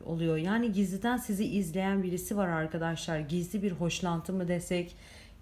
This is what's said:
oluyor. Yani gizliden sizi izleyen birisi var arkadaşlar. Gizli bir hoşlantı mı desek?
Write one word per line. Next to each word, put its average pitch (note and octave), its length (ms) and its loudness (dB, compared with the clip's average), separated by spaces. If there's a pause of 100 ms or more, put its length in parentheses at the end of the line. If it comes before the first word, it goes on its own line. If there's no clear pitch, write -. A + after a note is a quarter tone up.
oluyor. E3 300 2
Yani G#3 360 2
gizliden G3 440 2
sizi G#3+ 280 0
izleyen F#3+ 580 0
birisi F3+ 340 -2
var G3 120 4
arkadaşlar. E3 720 0
Gizli E3+ 440 -2
bir G3+ 100 0
hoşlantı E3+ 600 0
mı F#3 160 0
desek? F3 480 -2 (460)